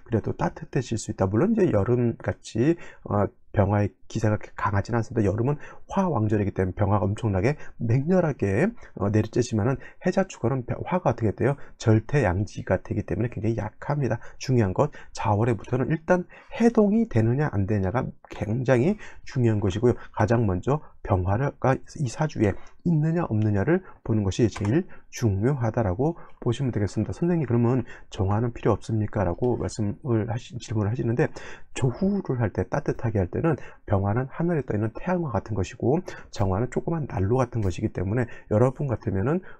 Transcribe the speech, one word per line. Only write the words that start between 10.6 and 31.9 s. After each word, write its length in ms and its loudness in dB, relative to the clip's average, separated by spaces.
병-, 180 -6
화가 260 0
어떻게 220 0
돼요? 240 0
절대 480 2
양지가 580 0
되기 220 -4
때문에 260 -2
굉장히 260 -2
약합니다. 640 -2
중요한 360 2
것, 160 2
자월에부터는 800 0
일단 340 2
해동이 480 4
되느냐 440 2
안 140 0
되느냐가 400 0
굉장히 680 2
중요한 360 2
것이고요. 340 2
가장 340 2
먼저 340 0
병화가 720 0
이 80 -2
사주에 440 0
있느냐 400 2
없느냐를 580 2
보는 200 0
것이 240 2
제일 380 0
중요하다라고 1080 0
보시면 320 -2
되겠습니다. 400 -2
"선생님, 340 0
그러면 380 2
정화는 420 0
필요 200 0
없습니까?" 520 -2
라고 320 0
말씀을 760 -4
하시-, 280 -8
질문을 320 -2
하시는데, 380 0
조후를 640 0